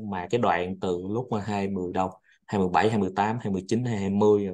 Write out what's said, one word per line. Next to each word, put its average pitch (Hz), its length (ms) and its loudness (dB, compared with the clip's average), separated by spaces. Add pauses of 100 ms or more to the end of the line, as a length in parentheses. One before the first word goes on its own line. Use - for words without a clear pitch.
(120)
mà 90 180 -6
cái 120 120 2
đoạn 92 380 0
từ 92 180 0 (160)
lúc 117 180 -4
mà 107 100 -2
hai 101 260 -2
mươi 92 260 -4
đâu, 92 160 0 (380)
hai 104 120 0
mươi 92 140 2
bảy, 92 160 4
hai 113 100 2
mươi 92 160 0
tám, 107 260 0
hai 101 120 -2
mươi 92 140 -2
chín, 117 180 0
hai 98 240 -2
mươi, 101 440 4